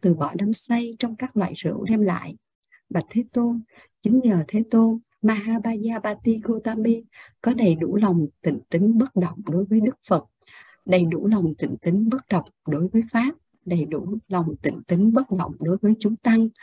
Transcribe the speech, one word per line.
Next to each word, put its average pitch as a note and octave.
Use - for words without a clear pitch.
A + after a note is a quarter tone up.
từ F3+
bỏ D3+
đắm G3+
say A#3
trong A#3
các B3+
loại F3+
rượu -
đem A3
lại. F3+
Bạch E3
Thế A#3
Tôn, A#3
chính A#3
nhờ G#3
Thế G#3+
Tôn, A3+
Mahabaya A3
Bati G#3+
Gotami A3+
có A#3+
đầy A3
đủ E3
lòng F3+
tịnh -
tín G#3
bất C4+
động F3+
đối F3
với G#3+
Đức A#3+
Phật, E3+
đầy F3+
đủ E3
lòng F#3
tịnh -
tín G3+
bất C4
động F#3
đối D#3
với A3+
Pháp, B3
đầy E3+
đủ D#3
lòng E3+
tịnh -
tín G3+
bất C4
động F3
đối E3+
với G#3+
chúng G#3+
tăng, A3+